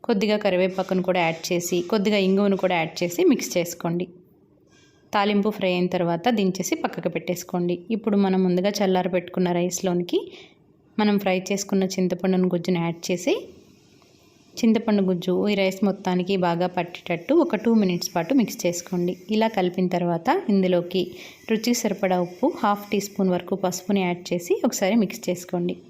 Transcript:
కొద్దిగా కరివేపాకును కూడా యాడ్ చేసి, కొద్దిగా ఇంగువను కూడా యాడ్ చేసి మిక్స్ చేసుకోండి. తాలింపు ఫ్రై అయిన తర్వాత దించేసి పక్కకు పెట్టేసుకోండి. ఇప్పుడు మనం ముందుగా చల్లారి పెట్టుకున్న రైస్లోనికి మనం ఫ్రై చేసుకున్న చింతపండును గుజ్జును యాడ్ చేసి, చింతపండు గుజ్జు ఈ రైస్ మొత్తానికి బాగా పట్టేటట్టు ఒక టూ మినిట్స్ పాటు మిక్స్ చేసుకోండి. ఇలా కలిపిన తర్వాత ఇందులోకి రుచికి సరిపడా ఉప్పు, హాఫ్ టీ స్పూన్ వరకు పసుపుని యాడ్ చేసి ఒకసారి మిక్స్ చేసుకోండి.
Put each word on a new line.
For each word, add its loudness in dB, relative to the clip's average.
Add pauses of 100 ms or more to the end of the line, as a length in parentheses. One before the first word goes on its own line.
కొద్దిగా 2
కరివేపాకును 0
కూడా 2
యాడ్ 0
చేసి, -2
కొద్దిగా 0
ఇంగువను 2
కూడా 0
యాడ్ -2
చేసి -2
మిక్స్ 2
చేసుకోండి. -2 (1080)
తాలింపు 2
ఫ్రై -2
అయిన 2
తర్వాత 0
దించేసి 0
పక్కకు -6
పెట్టేసుకోండి. -4 (160)
ఇప్పుడు 0
మనం 4
ముందుగా 2
చల్లారి 2
పెట్టుకున్న -2
రైస్లోనికి -2 (800)
మనం 2
ఫ్రై 0
చేసుకున్న -2
చింతపండును 0
గుజ్జును 0
యాడ్ -4
చేసి, -2 (1200)
చింతపండు 2
గుజ్జు 0 (140)
ఈ 2
రైస్ 0
మొత్తానికి 0
బాగా 0
పట్టేటట్టు -4
ఒక 4
టూ 0
మినిట్స్ 2
పాటు 0
మిక్స్ 2
చేసుకోండి. -2 (160)
ఇలా 2
కలిపిన 0
తర్వాత 0 (200)
ఇందులోకి 2 (480)
రుచికి 0
సరిపడా 0
ఉప్పు, -2 (100)
హాఫ్ 0
టీ 0
స్పూన్ 0
వరకు -4
పసుపుని -2
యాడ్ -2 (100)
చేసి 0 (100)
ఒకసారి 0
మిక్స్ 0
చేసుకోండి. -4 (140)